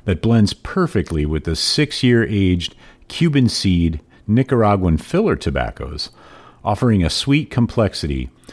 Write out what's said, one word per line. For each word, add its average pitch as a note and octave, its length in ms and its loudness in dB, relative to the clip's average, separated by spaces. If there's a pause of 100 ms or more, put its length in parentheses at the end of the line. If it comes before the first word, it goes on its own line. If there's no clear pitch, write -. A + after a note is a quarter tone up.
that F2+ 160 -2
blends A2+ 320 4
perfectly F2 720 -2
with D2+ 200 -4
the E2 120 -2
six-year-aged G#2+ 1160 0 (340)
Cuban C#3+ 400 2
seed E2+ 520 0 (260)
Nicaraguan G#2 720 2
filler F3 380 0
tobaccos, C#2 760 -6 (520)
offering G#2 400 2
a D#2+ 60 2
sweet C#3+ 400 -2
complexity E2+ 800 -2 (240)